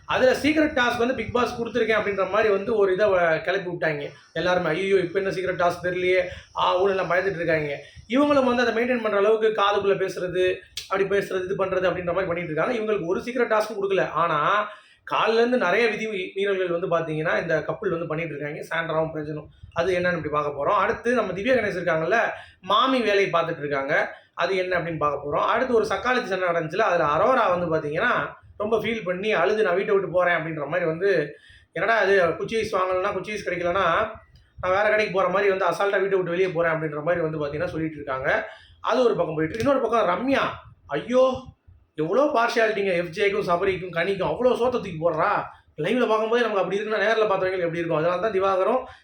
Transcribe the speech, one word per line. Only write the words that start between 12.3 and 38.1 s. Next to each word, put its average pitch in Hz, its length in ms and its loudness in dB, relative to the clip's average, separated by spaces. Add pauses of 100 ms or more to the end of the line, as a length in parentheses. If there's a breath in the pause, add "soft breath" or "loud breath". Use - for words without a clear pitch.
இருக்காங்க. 160 280 -2
இவங்களுக்கு 214 340 -2
ஒரு 208 160 -2
சீக்ரெட் 240 300 -2
டாஸ்க்கும் 214 300 -2
கொடுக்கல. 190 260 0
ஆனா, 165 600 0 (360 loud breath)
காலையில 202 340 2
இருந்து 240 200 4
நிறைய 208 300 2
விதி 220 180 -4
மீ-, 190 280 -6
மீறல்கள் 190 460 0
வந்து 170 80 -4
பாத்தீங்கன்னா 165 520 0
இந்த 160 260 0
கப்புள் 165 240 -4
வந்து 165 160 -4
பண்ணிட்டு 156 280 -6
இருக்காங்க, 147 260 -8
சாண்ட்ராவும் 160 540 -2
பிரஜனும். 151 320 -8 (260 soft breath)
அது 180 220 0
என்னன்னு 175 220 0
இப்படி 151 120 -4
பார்க்க 147 360 -2
போறோம். 196 120 2
அடுத்து 220 380 0
நம்ம 196 180 0
திவ்யா 208 220 0
கணேஷ் 202 220 0
இருக்காங்கல்ல, 170 400 0 (440 loud breath)
மாமி 240 400 2
வேலையை 196 300 2
பார்த்துட்டு 160 280 0
இருக்காங்க, 143 580 -2 (180 loud breath)
அது 180 220 0
என்ன 180 220 0
அப்படின்னு 165 180 -4
பார்க்க 147 360 -2
போறோம். 170 100 2
அடுத்து 233 320 0
ஒரு 214 100 4
சக்காலத்தி 220 400 -2
சண்டை 185 240 -2
நடந்துச்சுல, 165 300 -2
அதுல 175 260 2
அரோரா 180 640 2
வந்து 160 80 0
பாத்தீங்கன்னா 156 600 -2 (180)
ரொம்ப 220 220 0
ஃபீல் 220 260 -4
பண்ணி 185 280 -2
அழுது, 202 300 2
"நான் 180 120 2
வீட்டை 196 200 0
விட்டு 180 160 2
போறேன்" 175 260 2
அப்படின்ற 156 300 -4
மாதிரி 175 180 -2
வந்து, 165 540 0 (340 loud breath)
"என்னடா 202 260 2
அது, 190 380 4
குச்சி 226 200 -4
ஐஸ் 214 200 -2
வாங்கலன்னா, 185 360 0
குச்சி 196 200 -6
ஐஸ் 190 160 -6
கிடைக்கலன்னா 175 240 -2
நான் 190 480 0 (400 soft breath)
வேற 190 280 2
கடைக்கு 208 260 2
போற 185 140 2
மாதிரி 196 220 2
வந்து 190 160 2
அசால்ட்டா 202 340 0
வீட்டை 190 180 2
விட்டு 170 120 -2
வெளியே 180 180 2
போறேன்" 165 240 0
அப்படின்ற 151 300 -4
மாதிரி 170 200 0
வந்து 156 240 -2
பாத்தீங்கன்னா 151 200 -4
சொல்லிட்டு 160 280 -4
இருக்காங்க. 143 560 -4 (300 loud breath)